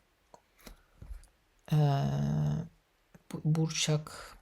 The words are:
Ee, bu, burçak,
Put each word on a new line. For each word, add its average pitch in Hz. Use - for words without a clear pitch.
Ee, 151
bu, -
burçak, 156